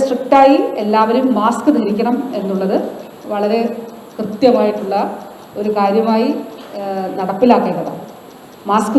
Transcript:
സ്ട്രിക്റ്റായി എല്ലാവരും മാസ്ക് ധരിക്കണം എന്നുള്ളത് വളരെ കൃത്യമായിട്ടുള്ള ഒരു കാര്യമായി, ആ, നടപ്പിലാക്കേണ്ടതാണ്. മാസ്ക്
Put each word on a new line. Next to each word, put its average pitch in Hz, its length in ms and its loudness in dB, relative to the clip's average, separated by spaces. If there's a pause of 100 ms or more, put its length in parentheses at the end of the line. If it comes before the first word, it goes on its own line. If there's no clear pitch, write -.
സ്ട്രിക്റ്റായി 277 540 4 (260)
എല്ലാവരും 220 440 2 (120)
മാസ്ക് 233 300 0 (100)
ധരിക്കണം 220 360 0 (240)
എന്നുള്ളത് 190 380 -2 (560)
വളരെ 208 280 0 (560)
കൃത്യമായിട്ടുള്ള 208 760 0 (640)
ഒരു 208 100 -2 (100)
കാര്യമായി, 220 500 2 (500)
ആ, 196 60 -8 (340)
നടപ്പിലാക്കേണ്ടതാണ്. 190 840 0 (680)
മാസ്ക് 220 300 0